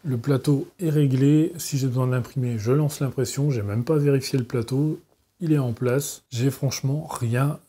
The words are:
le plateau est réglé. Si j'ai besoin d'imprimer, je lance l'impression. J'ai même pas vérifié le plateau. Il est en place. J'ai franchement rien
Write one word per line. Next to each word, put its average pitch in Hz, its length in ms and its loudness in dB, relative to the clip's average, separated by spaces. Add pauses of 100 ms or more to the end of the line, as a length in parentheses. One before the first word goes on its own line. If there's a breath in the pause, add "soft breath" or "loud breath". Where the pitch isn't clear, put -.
le 131 120 -2
plateau 135 520 0 (100)
est 165 120 -2
réglé. 147 680 4
Si - 180 -6
j'ai 131 100 0
besoin 127 200 0
d'imprimer, 123 520 -2
je 107 140 0
lance 147 280 0
l'impression. 139 500 -2
J'ai 117 120 0
même 104 220 -2
pas 156 140 2
vérifié 139 400 2
le 123 80 0
plateau. 131 520 -2 (420)
Il 160 120 0
est 151 60 4
en 123 140 0
place. 127 580 -2
J'ai 123 200 0
franchement 139 560 -2
rien 123 520 -2 (100)